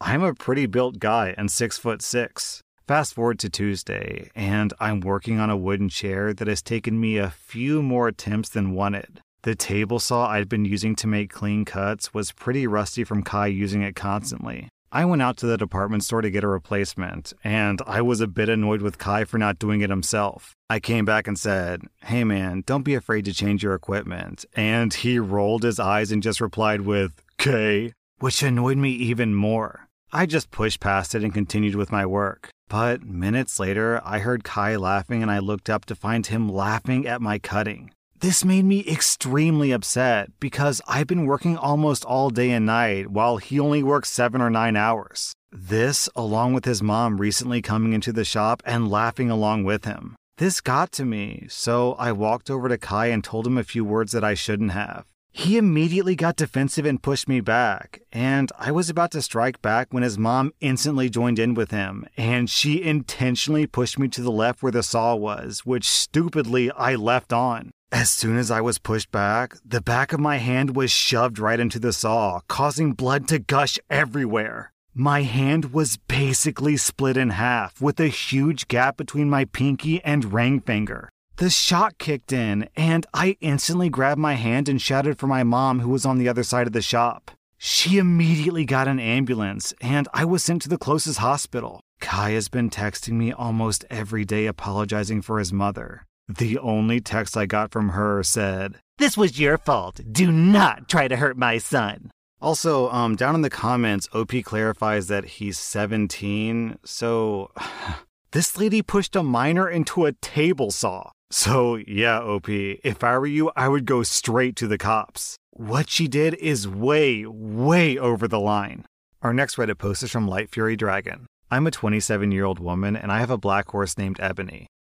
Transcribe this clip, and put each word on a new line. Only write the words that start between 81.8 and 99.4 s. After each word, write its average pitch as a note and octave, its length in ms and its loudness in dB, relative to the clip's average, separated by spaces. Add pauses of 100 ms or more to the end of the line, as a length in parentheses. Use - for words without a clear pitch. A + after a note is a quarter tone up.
kicked C#3+ 340 -4
in, A2 460 0
and E3 380 2
I F#3+ 260 2
instantly E3 480 2
grabbed C#3 320 2
my D3+ 140 2
hand A#2+ 340 0
and C3+ 120 2
shouted C#3+ 380 0
for C3+ 80 -4
my C3 160 2
mom, B2+ 380 2
who A#2+ 80 0
was C3 160 0
on C3 140 2
the B2 100 2
other A#2+ 140 0
side B2 240 0
of A2 80 -4
the A2+ 80 0
shop. A#2+ 480 0 (260)
She - 400 2
immediately E3+ 680 4
got C3 200 2
an C3+ 140 0
ambulance, A2+ 800 -2
and C#3 320 0
I D3+ 140 0
was F3 180 0
sent E3+ 180 0
to C#3 60 -8
the E3+ 100 0
closest D3+ 400 -2
hospital. A#2+ 600 -2 (200)
Kai G#2 320 -2
has A2 180 -2
been A#2+ 180 0
texting G#2 460 -6
me A2+ 180 0
almost A2+ 560 -2
every A2 380 -4
day G#2+ 200 0
apologizing G#2 760 -4
for A2 160 -2
his F#2+ 160 -2
mother. G2+ 500 -4 (240)
The A#2 300 -2
only A2+ 420 0
text G#2+ 360 -4
I G#2 100 0
got G#2+ 260 -2
from G#2+ 160 0
her G2+ 340 0
said, G2 560 -2 (200)
"This C#4+ 180 2
was D#3 240 2